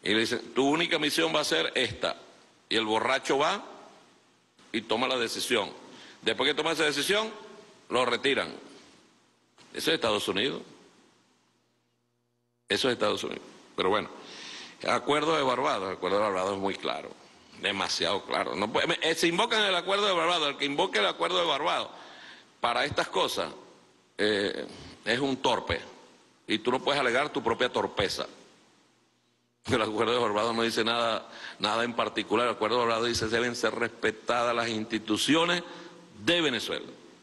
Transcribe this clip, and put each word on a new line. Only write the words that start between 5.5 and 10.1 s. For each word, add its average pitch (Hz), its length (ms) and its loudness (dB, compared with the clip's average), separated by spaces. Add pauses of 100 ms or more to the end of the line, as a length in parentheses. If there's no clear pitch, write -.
Después 113 280 0
que 151 40 2
toma 156 200 0
esa 156 100 2
decisión, 165 480 2 (580)
lo 123 160 4
retiran. 120 480 2 (1200)
Eso - 180 -2
es 165 40 2
Estados 107 320 2